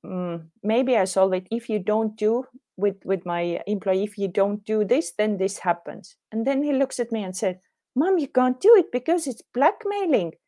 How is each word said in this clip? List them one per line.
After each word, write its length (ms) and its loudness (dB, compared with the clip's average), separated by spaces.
mm, 400 -6
maybe 360 2
I 80 4
solve 280 2
it 180 -4
if 180 -6
you 100 0
don't 380 -2
do 280 0
with, 280 0
with 200 -2
my 400 -2
employee, 380 0
if 140 -8
you 100 -2
don't 380 0
do 180 0
this, 340 0
then 200 0
this 220 -2
happens. 580 -6
And 140 -4
then 180 0
he 100 0
looks 260 -2
at 120 -4
me 120 -4
and 120 -8
said, 240 -4
"Mom, 220 2
you 100 -2
can't 320 0
do 160 8
it 160 4
because 340 0
it's 180 -8
blackmailing. 800 0